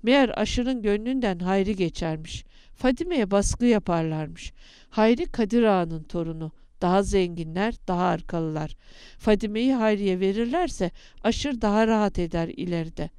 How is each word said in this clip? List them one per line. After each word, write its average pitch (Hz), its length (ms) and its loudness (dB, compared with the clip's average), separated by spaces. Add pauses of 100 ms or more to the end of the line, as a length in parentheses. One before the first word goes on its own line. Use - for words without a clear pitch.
Meğer 254 380 4
Aşır'ın 247 420 0
gönlünden 214 560 0
Hayri 190 380 0
geçermiş. 160 680 -4 (300)
Fadime'ye 262 560 0
baskı 202 360 2
yaparlarmış. 165 840 0 (380)
Hayri 226 340 4
Kadir 233 380 0
Ağa'nın 170 400 2
torunu. 160 500 -6 (300)
Daha 185 200 4
zenginler, 180 720 -2 (140)
daha 180 160 0
arkalılar. 160 720 -2 (420)
Fadime'yi 220 560 2
Hayri'ye 202 460 2
verirlerse 233 680 0 (320)
Aşır 233 380 -2
daha 220 260 4
rahat 214 320 2
eder 165 300 -2
ileride. 165 680 -6